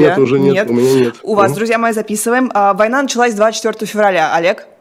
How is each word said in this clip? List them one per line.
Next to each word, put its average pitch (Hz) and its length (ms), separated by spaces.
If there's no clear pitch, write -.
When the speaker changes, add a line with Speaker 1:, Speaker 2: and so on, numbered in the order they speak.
Speaker 1:
тебя? 143 80
Speaker 2:
тоже 135 240
нет, 135 140
Speaker 1:
Нет. 117 160
Speaker 2:
у 120 40
меня 127 200
нет. 123 300
Speaker 1:
У 220 120
вас, 196 140
Speaker 2:
Мгм. - 60
Speaker 1:
друзья 226 220
мои, 226 160
записываем. 220 600
А, 202 200
война 220 280
началась 240 320
двадцать 214 240
четвёртого 220 300
февраля. 196 460
Олег? 170 320